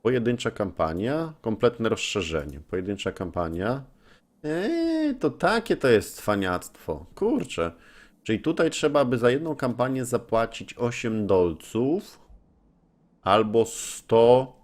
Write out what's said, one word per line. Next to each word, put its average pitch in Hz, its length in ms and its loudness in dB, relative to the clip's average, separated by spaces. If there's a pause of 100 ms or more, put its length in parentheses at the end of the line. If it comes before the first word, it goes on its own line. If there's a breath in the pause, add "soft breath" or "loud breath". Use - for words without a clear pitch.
pojedyncza 120 460 0
kampania, 107 880 -2
kompletne 113 480 -2
rozszerzenie. 80 720 -4 (100)
Pojedyncza 95 420 -4
kampania. 90 680 -4 (600 soft breath)
Eee, 311 720 -2
to 151 160 0
takie 208 460 0
to - 120 0
jest 107 280 4
cwaniactwo. 90 960 -4
Kurczę. 208 580 -2 (500 loud breath)
Czyli 110 180 0
tutaj 160 300 0
trzeba 147 340 2
by 123 140 0
za 120 120 6
jedną 151 260 -2
kampanię 127 480 -2
zapłacić 113 720 -2
osiem 117 520 -2
dolców 101 920 0 (1040)
albo 107 440 4
sto 120 960 4